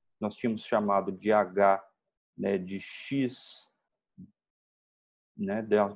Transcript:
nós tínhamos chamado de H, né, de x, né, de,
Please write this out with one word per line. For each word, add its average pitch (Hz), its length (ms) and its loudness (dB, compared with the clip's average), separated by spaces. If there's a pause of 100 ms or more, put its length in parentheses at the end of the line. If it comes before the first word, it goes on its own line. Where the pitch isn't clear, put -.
(200)
nós 104 160 -6
tínhamos 110 280 -4
chamado 101 480 0
de 95 200 -2
H, 98 520 4 (540)
né, 98 200 0
de 92 220 -8
x, - 880 -8 (1700)
né, 104 260 -4
de, 110 140 0 (200)